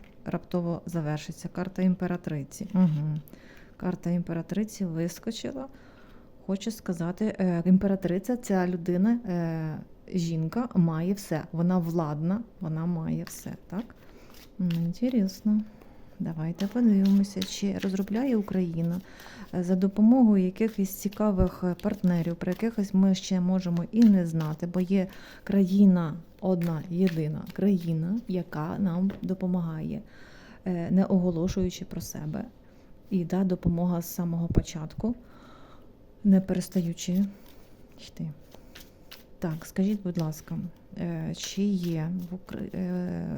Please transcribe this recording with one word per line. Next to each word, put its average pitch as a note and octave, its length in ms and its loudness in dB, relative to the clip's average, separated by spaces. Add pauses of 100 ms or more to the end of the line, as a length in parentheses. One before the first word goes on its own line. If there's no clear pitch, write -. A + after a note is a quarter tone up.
(260)
раптово E3+ 600 -4
завершиться. D#3 600 -6
Карта F#3 340 -6
імператриці. F3 920 -2
Угу. D#3 460 2 (580)
Карта F3+ 320 -4
імператриці F3 760 -4
вискочила. A3+ 840 -6 (800)
Хочу G3 260 -4
сказати, F#3 680 -4
е, F3 260 2
імператриця, F#3+ 720 2
ця F#3+ 300 0
людина, F3+ 600 2
е, E3 500 -4 (360)
жінка, E3 640 -2
має E3 380 2
все. E3 380 -4
Вона F3 260 2
владна, E3 640 0 (180)
вона D#3+ 260 -4
має D#3+ 380 -2
все, - 300 -12 (160)
так? F#3+ 260 -10 (640)
М, F3+ 100 0 (160)
інтересно. G#3+ 760 0 (580)
Давайте E3 480 -4
подивимося, G3 760 4
чи F#3+ 340 -4
розробляє G3+ 580 0
Україна, F3+ 680 -2 (520)
е, F3+ 100 -2
за F#3 120 2
допомогою G#3 720 6
якихось G3 440 0
цікавих, G3 720 0
е, F3+ 180 0
партнерів, F3 540 0
про F3+ 160 -4
якихось G#3 420 -2
ми F#3+ 220 6
ще F#3 240 -2
можемо F3 520 0
і A3+ 120 6
не F#3+ 220 8
знати, D#3+ 420 -2
бо F3 120 -2
є F#3 280 2 (360)
країна, F#3 680 6 (280)
одна E3+ 480 0
єдина E3 540 0 (100)
країна, F3 720 0
яка F3 520 -4
нам F#3+ 320 0 (100)
допомагає, F3 800 -4 (640)
е, F3 260 -2
не F#3 140 4
оголошуючи F3+ 800 0
про - 160 -10
себе. - 440 -8 (640)
І, F3 160 -2
да, F3+ 180 0
допомога F3 580 0
з - 140 -10
самого E3+ 320 -2
початку, E3+ 680 -2 (1080)
не F#3+ 180 8
перестаючи F3+ 840 -2 (840)
йти. E3 200 -8 (1120)
Так, D#3 260 -4
скажіть, G3+ 380 -2
будь F3 180 -4
ласка, D#3 360 -6 (400)
е, D#3+ 400 -6
чи - 260 -6
є F3 460 -2 (220)
в F#3 40 -8
Укра-, - 380 -10
е, F3+ 540 -4 (100)